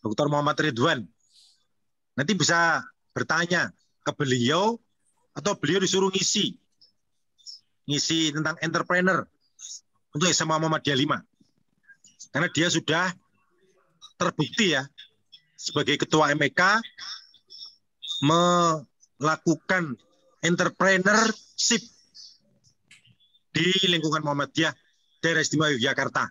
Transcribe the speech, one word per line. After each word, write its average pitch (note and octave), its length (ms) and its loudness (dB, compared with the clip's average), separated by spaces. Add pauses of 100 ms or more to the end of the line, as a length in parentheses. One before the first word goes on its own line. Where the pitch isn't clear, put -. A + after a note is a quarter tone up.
Doktor C#3+ 320 -2
Muhammad D3 320 0
Ridwan. C3 400 0 (1120)
Nanti G#3+ 160 -2
bisa E3+ 480 2 (320)
bertanya D#3+ 560 -2 (320)
ke D3 160 -4
beliau C#3+ 640 0 (560)
atau F#3+ 160 -2
beliau E3 240 -2
disuruh F#3+ 320 0
ngisi. F#3+ 480 -2 (1300)
Ngisi D#3 480 -2
tentang D#3 320 -4
entrepreneur F3 640 0 (800)
untuk D#3 160 -4
S E3 160 2
M D#3+ 80 -2
A D#3 80 2
Muhammadiyah D#3 400 0
lima. C3+ 240 0 (1120)
Karena D#3+ 160 -2
dia D#3+ 160 0
sudah E3+ 480 0 (1040)
terbukti D#3+ 560 0
ya, C3+ 80 0 (720)
sebagai - 480 -2
ketua D3+ 320 4
M D3+ 80 0
E C#3 80 2
K, G3+ 320 2 (1400)
melakukan E3 1700 0 (480)
entrepreneurship F#3+ 1400 2 (1700)
di E3 160 0 (160)
lingkungan D#3 400 0
Muhammadiyah C#3+ 480 -2 (480)
Daerah D#3+ 240 0
Istimewa D3+ 320 0
Yogyakarta. C3 540 -2